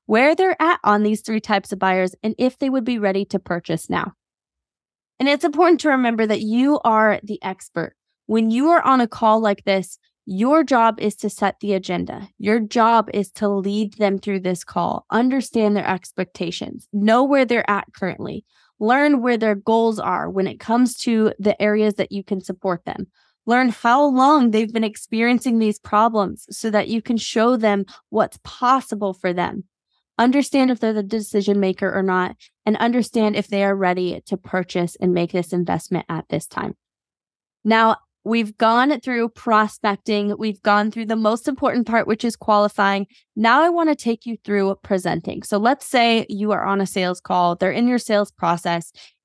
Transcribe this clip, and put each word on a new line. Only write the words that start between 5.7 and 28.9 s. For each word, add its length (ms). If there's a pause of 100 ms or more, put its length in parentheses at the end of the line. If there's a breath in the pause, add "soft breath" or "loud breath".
to 80
remember 360
that 160
you 420
are 380
the 220
expert. 520 (300)
When 240
you 200
are 120
on 200
a 60
call 320
like 260
this, 340 (260)
your 380
job 360
is 180
to 120
set 300
the 140
agenda. 560 (100)
Your 200
job 540
is 200
to 160
lead 440
them 240
through 220
this 240
call, 480
understand 680
their 100
expectations, 1040
know 320
where 220
they're 240
at 240
currently, 520 (340)
learn 420
where 160
their 180
goals 440
are 280
when 200
it 120
comes 380
to 400
the 240
areas 340
that 160
you 120
can 180
support 420
them. 220 (420)
Learn 220
how 360
long 460
they've 220
been 100
experiencing 760
these 220
problems 720
so 180
that 200
you 120
can 140
show 400
them 300 (240 loud breath)
what's 340
possible 680